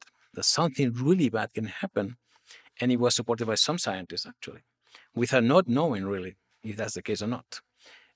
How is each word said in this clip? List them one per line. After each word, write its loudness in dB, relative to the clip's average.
that -4
something 2
really 2
bad -2
can -4
happen. -6
And 2
it 2
was 4
supported 0
by 0
some 0
scientists, -6
actually, -18
without 2
not 6
knowing 0
really -6
if -8
that's -6
the -8
case -4
or -4
not. -8